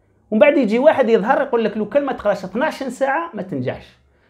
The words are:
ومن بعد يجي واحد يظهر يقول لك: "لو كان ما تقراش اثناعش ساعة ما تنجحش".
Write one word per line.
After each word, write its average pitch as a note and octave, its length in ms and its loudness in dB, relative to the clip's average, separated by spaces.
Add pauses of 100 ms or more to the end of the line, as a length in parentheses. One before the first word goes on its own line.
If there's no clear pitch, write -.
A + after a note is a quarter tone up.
(320)
ومن G#3+ 80 2
بعد D4 180 6
يجي A#3 220 2
واحد C4 300 2
يظهر A3+ 320 2
يقول A#3 220 -2
لك: G#3 140 -2
"لو G#3 120 -4
كان C#4+ 160 0
ما C4 80 -4
تقراش - 300 -4
اثناعش C4+ 400 -4
ساعة C4+ 500 -4
ما G3+ 80 -10
تنجحش". C3 560 -8 (320)